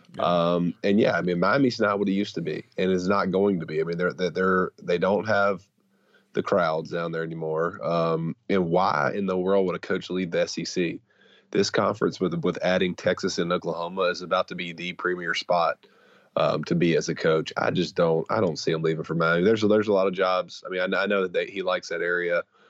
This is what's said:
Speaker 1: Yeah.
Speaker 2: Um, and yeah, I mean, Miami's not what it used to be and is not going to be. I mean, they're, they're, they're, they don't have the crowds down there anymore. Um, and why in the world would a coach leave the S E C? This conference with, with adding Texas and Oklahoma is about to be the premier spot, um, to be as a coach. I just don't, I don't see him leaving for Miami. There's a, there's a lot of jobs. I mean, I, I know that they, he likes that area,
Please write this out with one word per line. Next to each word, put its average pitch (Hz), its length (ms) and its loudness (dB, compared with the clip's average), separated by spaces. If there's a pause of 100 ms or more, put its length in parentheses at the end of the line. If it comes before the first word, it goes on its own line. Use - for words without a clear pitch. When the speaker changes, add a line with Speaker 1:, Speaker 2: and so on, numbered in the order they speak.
(160)
Speaker 1:
Yeah. - 80 -2 (300)
Speaker 2:
Um, 87 280 0
and 101 160 4
yeah, - 180 4
I 85 40 0
mean, 87 200 0
Miami's 113 380 2
not 104 200 2
what 101 100 0
it 98 40 2
used 101 240 -2
to - 40 -4
be 80 240 -6 (140)
and 92 120 2
is 90 160 0
not 98 240 2
going 95 300 2
to 78 60 -8
be. 78 160 -2
I - 20 -2
mean, 85 140 -4
they're, 90 160 0
they're, 90 160 -2
they're, 92 420 2 (100)
they 87 140 0
don't 95 300 0
have 101 360 0 (680)
the 101 100 -2
crowds 82 480 0
down 85 220 -4
there 82 100 -4
anymore. 80 640 -4
Um, 82 500 0 (140)
and 92 220 2
why 87 440 2
in 101 120 -4
the 92 100 0
world 95 300 2
would 87 80 -2
a 87 60 -8
coach 92 280 -4
leave 92 220 -2
the 87 120 0
S - 140 -4
E 85 80 -6
C? 85 360 -2 (500)
This 98 200 2
conference 101 500 0
with, 87 220 0
with 87 220 -2
adding 90 320 2
Texas 90 420 -2
and 87 140 -2
Oklahoma 87 520 -4
is 90 180 -2
about 90 260 -2
to 92 80 -10
be 87 160 -8
the 87 220 -8
premier 87 400 -2
spot, 85 500 0 (520)
um, 78 280 2
to 87 100 -2
be 82 220 4
as 80 120 0
a 80 60 -4
coach. 80 420 0
I - 140 0
just 85 240 -2
don't, 82 340 2
I 110 120 0
don't 82 180 0
see - 140 -2
him 80 100 -2
leaving 80 220 -2
for 82 100 -6
Miami. 85 300 2
There's 110 180 4
a, 104 60 4
there's 107 180 4
a 107 60 2
lot 95 160 4
of 92 60 0
jobs. 92 520 0
I 90 40 -10
mean, 92 240 -2
I, 92 80 2
I 101 40 2
know 101 160 2
that 90 100 -2
they, 87 140 0
he 98 160 -8
likes 90 280 -2
that 85 120 -4
area, 87 400 0 (280)